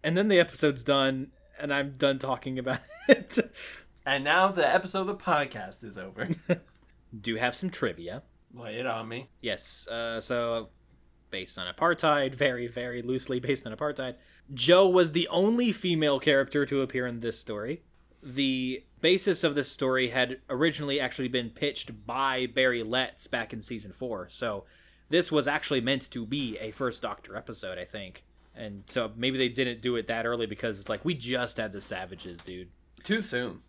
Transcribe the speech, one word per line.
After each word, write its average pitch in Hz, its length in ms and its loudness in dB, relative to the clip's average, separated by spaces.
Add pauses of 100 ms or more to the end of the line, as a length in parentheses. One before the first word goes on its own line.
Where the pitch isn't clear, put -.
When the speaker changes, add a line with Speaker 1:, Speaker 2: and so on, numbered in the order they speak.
Speaker 1:
And 165 140 2
then 208 120 4
the 185 100 8
episode's 143 440 4
done, 135 440 2 (320)
and 143 120 -4
I'm 139 200 0
done 135 260 2
talking 131 400 -4
about 127 220 -2 (140)
<laughs> - 140 -6
it. - 300 6 (680)
Speaker 2:
And 135 200 0
now 175 240 6
the 170 200 4
episode 185 340 2
of 190 60 -2
the 202 80 -4
podcast 131 680 -2
is 101 160 -14
over. 95 280 -8 (200)
Speaker 1:
<laughs> 175 120 0 (540)
Do 110 220 -4
have 123 200 0
some 185 140 -4
trivia. 87 540 -6 (300)
Speaker 2:
Lay 117 260 -10
it 127 80 -4
on 113 200 -4
me. 123 220 -12 (120)
Speaker 1:
Yes, - 460 -4
uh, 117 320 -4
so 117 500 -2 (600)
based 95 300 -8
on 90 120 -6
apartheid, 151 640 2
very, 127 340 0
very 123 360 -6
loosely 127 360 -2
based 131 280 -2
on 110 80 -8
apartheid, 135 400 -4 (380)
Jo 175 360 8
was 180 220 6
the 165 160 2
only 220 440 4
female 156 480 2
character 139 460 4
to 139 160 0
appear 127 240 -2
in 120 140 -6
this 117 180 -4
story. 117 460 -6 (400)
The 131 600 -2 (180)
basis 180 420 4
of 156 120 2
this 143 140 0
story 131 400 0
had 127 300 0 (100)
originally 143 500 0
actually 127 280 -2
been 120 240 -2
pitched 113 560 -6
by 127 400 0
Barry 123 340 2
Letts 120 460 -2
back 117 260 -4
in 113 80 -10
season 104 300 -8
four, 104 380 -8
so 104 340 -4 (460)
this 170 220 4
was 143 160 4
actually 143 340 0
meant 131 300 -2
to 117 140 -6
be 120 320 -4
a 107 140 -8
First 123 320 -4
Doctor 101 320 -8
episode, 101 420 -8
I - 80 -8
think. 98 380 -14 (300)
And 104 320 -12
so 113 300 -4
maybe 131 220 0
they 127 120 4
didn't 120 320 -2
do 123 140 0
it 113 120 -2
that 113 180 -2
early 117 200 0
because 107 340 -4
it's 95 100 -12
like, 107 160 -4
"We 170 80 0
just 123 440 -4
had 107 140 -4
the 98 100 -10
Savages, 90 600 -8
dude." 90 280 -14 (320)
Speaker 2:
Too 214 200 0
soon. 123 480 -4